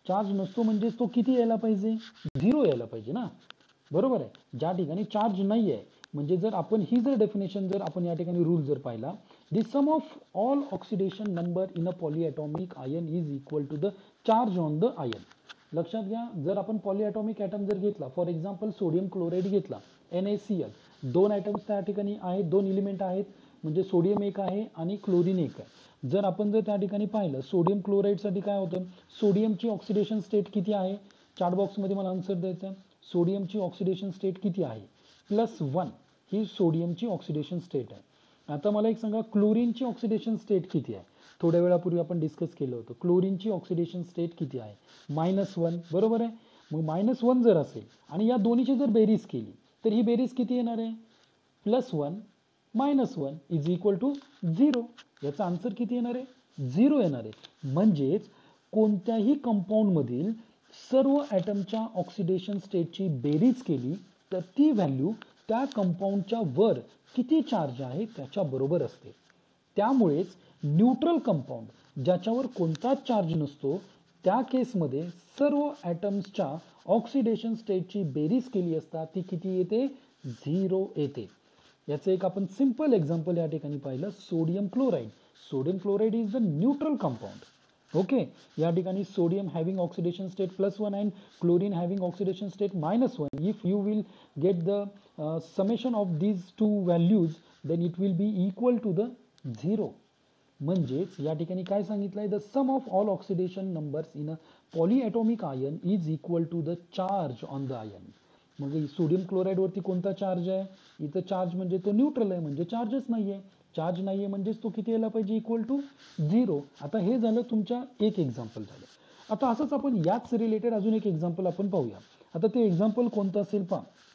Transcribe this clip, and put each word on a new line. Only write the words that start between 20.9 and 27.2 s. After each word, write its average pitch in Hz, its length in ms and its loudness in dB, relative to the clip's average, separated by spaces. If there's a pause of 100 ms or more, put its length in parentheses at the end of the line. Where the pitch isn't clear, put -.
दोन 196 200 6
atoms 202 340 -2
त्या 202 140 -2
ठिकाणी 202 420 -4
आहेत, 185 220 -2
दोन 190 220 2
element 196 360 -2
आहेत, 190 220 -2 (380)
म्हणजे 160 200 0
sodium 190 400 2
एक 202 180 -4
आहे 196 260 -2 (100)
आणि 175 200 -4
chlorine 185 420 2
एक 135 220 -2
आहे. - 220 -20 (260)
जर 196 160 2
आपण 208 280 0
जर 220 80 4
त्या 208 160 0
ठिकाणी 202 300 -2
पाहिलं, 185 340 -2